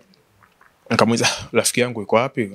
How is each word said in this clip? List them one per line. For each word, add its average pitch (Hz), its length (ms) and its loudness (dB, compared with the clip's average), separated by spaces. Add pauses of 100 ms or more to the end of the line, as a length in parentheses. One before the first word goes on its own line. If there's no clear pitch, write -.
(880)
nikamuuliza, 113 380 2 (240)
"Rafiki - 280 0
yangu 120 200 -2
yuko 101 160 -2
wapi?" 117 400 0